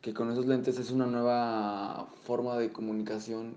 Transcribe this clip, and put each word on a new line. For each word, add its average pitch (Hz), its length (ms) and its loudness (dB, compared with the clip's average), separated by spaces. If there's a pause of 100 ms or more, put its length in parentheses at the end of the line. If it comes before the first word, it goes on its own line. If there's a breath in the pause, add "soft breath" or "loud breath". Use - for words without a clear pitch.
que 110 100 -4
con 117 180 0
esos 123 160 0
lentes 127 320 2
es 123 120 -4
una 127 160 2
nueva 117 1000 0 (140)
forma 120 360 0
de 117 120 2
comunicación 110 880 -4